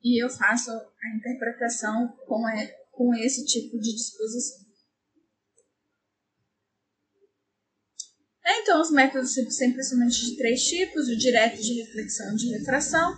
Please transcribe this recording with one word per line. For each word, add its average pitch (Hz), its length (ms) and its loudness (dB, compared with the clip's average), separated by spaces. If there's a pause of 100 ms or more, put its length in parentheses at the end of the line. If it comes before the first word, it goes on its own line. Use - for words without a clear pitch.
e 240 200 4
eu 247 60 -2
faço 233 420 0
a 226 460 -10
interpretação 233 920 -2 (180)
com, 226 200 -2
é, 220 200 -4 (240)
com 247 240 2
esse 240 320 -2
tipo 233 320 -2
de 220 160 -2
disposição. 226 680 -6 (3750)
É, 392 160 2
então, 349 220 4
os 320 80 0
métodos 269 420 4
simples 240 240 -2
são 247 160 2
principalmente 247 540 0
de - 100 -4
três 240 260 2
tipos: 320 460 0
o 233 80 0
direto, 226 460 2
de 233 180 -2
reflexão 214 540 -8
e - 20 0
de 233 220 -2
refração. 320 600 0